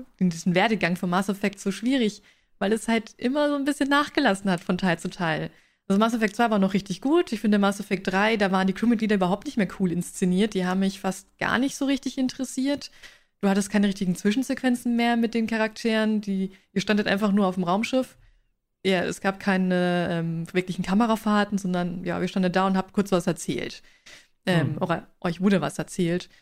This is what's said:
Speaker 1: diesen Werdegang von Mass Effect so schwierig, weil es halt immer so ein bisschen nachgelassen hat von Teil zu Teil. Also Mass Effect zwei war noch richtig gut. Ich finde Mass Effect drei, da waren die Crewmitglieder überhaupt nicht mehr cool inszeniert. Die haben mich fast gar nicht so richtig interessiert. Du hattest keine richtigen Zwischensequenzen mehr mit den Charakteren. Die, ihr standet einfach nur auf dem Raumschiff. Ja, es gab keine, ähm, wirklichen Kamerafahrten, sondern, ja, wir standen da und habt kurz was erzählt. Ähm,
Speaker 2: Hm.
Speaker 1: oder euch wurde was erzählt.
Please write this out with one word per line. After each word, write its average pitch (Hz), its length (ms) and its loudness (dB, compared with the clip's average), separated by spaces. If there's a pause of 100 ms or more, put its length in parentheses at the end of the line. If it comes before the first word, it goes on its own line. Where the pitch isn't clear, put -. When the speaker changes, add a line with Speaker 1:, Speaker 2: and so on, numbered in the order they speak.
(200)
Speaker 1:
diesen 175 360 0
Werdegang 180 400 2
von 180 140 -4
Mass 190 200 0
Effect 202 300 -2
so 202 120 -4
schwierig, 233 500 0 (380)
weil 202 120 0
es 226 160 -2
halt 226 300 -2
immer 294 320 0
so 294 60 0
ein 277 100 -2
bisschen 285 240 0
nachgelassen 285 600 0
hat 175 120 0
von 185 160 -2
Teil 175 200 0
zu 180 120 -8
Teil. 160 420 -4 (380)
Also 196 100 4
Mass 226 140 4
Effect 220 220 0
zwei 233 140 2
war 214 100 2
noch 190 140 2
richtig 190 280 -2
gut. 339 300 2
Ich 208 100 -6
finde 208 180 4
Mass 202 200 2
Effect 196 280 -4
drei, 208 300 2
da 202 140 2
waren 190 160 2
die 190 60 2
Crewmitglieder 220 420 2
überhaupt 190 300 0
nicht 294 120 -8
mehr 202 100 2 (120)
cool 185 120 2
inszeniert. 180 640 0
Die 185 120 -2
haben 185 140 0
mich 190 220 -2
fast - 360 -6
gar - 220 -2
nicht 269 160 -2
so 277 100 -4
richtig 269 320 -4
interessiert. 269 720 -4 (500)
Du 202 80 2
hattest 196 200 0
keine 202 180 2
richtigen 190 280 -2
Zwischensequenzen 247 800 -2
mehr 233 200 2
mit 233 180 0
den 226 140 0
Charakteren. 220 720 0
Die, 190 300 -2 (220)
ihr 196 80 0
standet 208 260 2
einfach 202 240 2
nur 202 140 4
auf 185 100 0
dem 185 80 -2
Raumschiff. 226 540 -2 (680)
Ja, 185 200 2
es - 160 -6
gab 196 180 -2
keine, 180 720 2
ähm, 165 420 -4
wirklichen 180 320 -2
Kamerafahrten, 208 720 2
sondern, 180 480 -4
ja, 175 160 -4
wir 180 80 0
standen 180 220 2
da 185 160 2
und 190 100 2
habt 190 160 -4
kurz 196 180 0
was 175 160 2
erzählt. - 560 -4 (600)
Ähm, 160 300 2
Speaker 2:
Hm. - 60 -6
Speaker 1:
oder 165 260 -2 (140)
euch 175 200 -4
wurde 185 200 4
was - 180 -4
erzählt. 175 500 -2 (120)